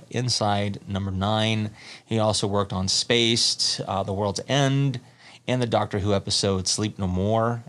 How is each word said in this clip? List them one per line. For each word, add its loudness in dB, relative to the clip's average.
Inside 0
Number -4
Nine. 0
He 0
also 2
worked 0
on 0
Spaced, 2
uh, 0
The -4
World's -2
End, 2
and 2
the 0
Doctor 0
Who 2
episode 0
Sleep -2
No -2
More 0